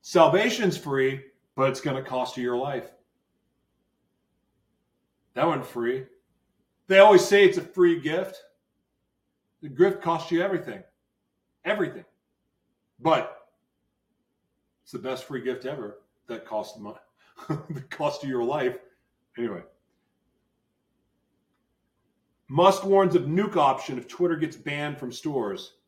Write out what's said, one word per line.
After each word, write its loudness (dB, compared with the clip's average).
Salvation's 2
free, -4
but 2
it's -8
gonna -6
cost -6
you -6
your -2
life. -6
That 0
wasn't -2
free. -6
They 8
always 10
say 6
it's 6
a -4
free 2
gift. -6
The -16
gift 2
costs -4
you 0
everything. -6
Everything. -4
But -2
it's -20
the -14
best -8
free -10
gift -8
ever -12
that -12
cost -10
mon-, -16
<laughs> -20
that -10
cost -6
you -6
your -2
life. -2
Anyway. -6
Musk 4
warns 4
of 4
nuke -2
option 0
if -14
Twitter -2
gets -6
banned -8
from -10
stores. -8